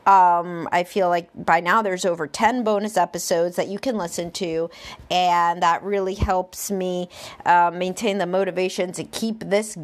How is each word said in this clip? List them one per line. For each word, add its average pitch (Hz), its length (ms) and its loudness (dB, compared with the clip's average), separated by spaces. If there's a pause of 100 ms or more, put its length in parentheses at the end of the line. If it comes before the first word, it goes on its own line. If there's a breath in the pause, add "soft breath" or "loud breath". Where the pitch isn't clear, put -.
Um, 175 640 4
I 180 120 2
feel 180 260 0
like 175 260 -2
by 170 240 2
now 185 240 2
there's 185 220 -2
over 165 200 -2
ten 233 380 0
bonus 214 340 -2
episodes 175 600 0
that 175 100 -2
you 196 100 -8
can 233 220 -4
listen 170 320 -6
to, 170 400 -4 (400 loud breath)
and 175 500 2
that 170 220 2
really 190 320 -2
helps 185 560 -2
me, 180 360 -2 (380 loud breath)
uh, 175 260 6
maintain 185 460 -2
the 180 80 -2
motivation 185 680 -2
to 175 100 -8
keep 220 380 -6
this 202 420 -2